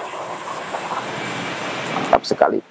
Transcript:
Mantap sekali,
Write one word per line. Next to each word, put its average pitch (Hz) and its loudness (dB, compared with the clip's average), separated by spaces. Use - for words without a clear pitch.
Mantap - 4
sekali, - 4